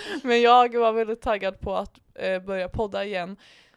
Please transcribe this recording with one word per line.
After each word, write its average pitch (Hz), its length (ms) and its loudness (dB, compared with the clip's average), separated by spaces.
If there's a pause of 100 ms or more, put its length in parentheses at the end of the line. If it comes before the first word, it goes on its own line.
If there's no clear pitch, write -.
(220)
men 240 200 2
jag 240 320 6
var 233 180 2
väldigt 226 300 -4
taggad 196 380 -4
på 196 160 -4
att, 190 180 -6 (200)
eh, 185 280 -4
börja 185 260 -6
podda 196 360 -4
igen. 196 320 -6 (400)